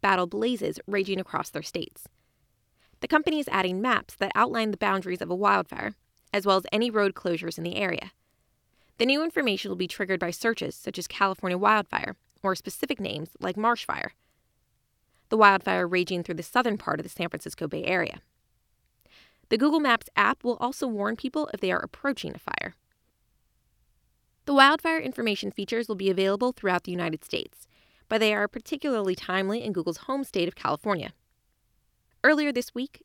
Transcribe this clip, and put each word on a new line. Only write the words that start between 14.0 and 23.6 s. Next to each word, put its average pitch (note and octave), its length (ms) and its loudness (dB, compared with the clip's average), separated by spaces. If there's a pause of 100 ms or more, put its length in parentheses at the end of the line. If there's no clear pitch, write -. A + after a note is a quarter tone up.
The A3 80 0
wildfire F#3+ 500 6
raging F3 380 0
through F3 100 -4
the E3+ 80 -6
southern A#3+ 340 0
part - 220 -4
of - 60 -6
the - 40 -14
San E3+ 200 -6
Francisco - 400 -8
Bay - 160 -6
Area. - 360 -2 (1300)
The A3+ 100 2
Google D4 200 4
Maps C4 380 2
app G#3 260 2
will A#3 140 -2
also C4 320 -4
warn G#3+ 260 -2
people C4 400 -4
if G3 60 -8
they F#3+ 100 0
are F3+ 80 2
approaching - 560 -6
a - 60 -16
fire. - 340 -8 (1700)